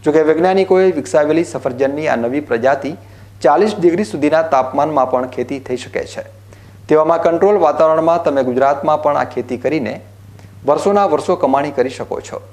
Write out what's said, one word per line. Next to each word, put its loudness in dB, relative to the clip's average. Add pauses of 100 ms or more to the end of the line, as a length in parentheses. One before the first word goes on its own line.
જોકે 2
વૈજ્ઞાનિકોએ 2
વિકસાવેલી 0
સફરજનની -4
આ 0
નવી -4
પ્રજાતિ -2 (460)
ચાલીસ 2
ડિગ્રી 2
સુધીના 0
તાપમાનમાં 0
પણ -2
ખેતી -8
થઈ -8
શકે -10
છે. -12 (680)
તેવામાં 2
કંટ્રોલ 2
વાતાવરણમાં 2
તમે 0
ગુજરાતમાં 0
પણ 0
આ 0
ખેતી -6
કરીને -4 (640)
વર્ષોના 2
વર્ષો 0
કમાણી 0
કરી -2
શકો -10
છો. -14 (120)